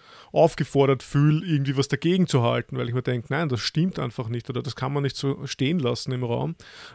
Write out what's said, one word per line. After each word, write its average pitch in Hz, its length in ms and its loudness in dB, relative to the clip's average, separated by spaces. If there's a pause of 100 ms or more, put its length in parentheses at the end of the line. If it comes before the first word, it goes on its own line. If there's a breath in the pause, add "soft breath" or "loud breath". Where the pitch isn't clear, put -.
(320 loud breath)
aufgefordert 139 720 4
fühle, 156 420 2
irgendwie 143 300 0
was 135 140 0
dagegen 175 360 2
zu 131 160 2
halten, 120 360 0
weil 123 100 -4
ich 117 60 -4
mir 127 100 -2
denke, 123 280 -4
nein, 156 180 -2
das 120 100 0
stimmt 170 400 0
einfach 120 300 -6
nicht 120 200 -6
oder 123 140 -4
das 131 140 -10
kann 135 160 -4
man 143 100 -2
nicht 135 140 -2
so 139 280 -4
stehen 147 340 -2
lassen 123 340 -2
im 127 100 -4
Raum. 127 320 -2 (400 loud breath)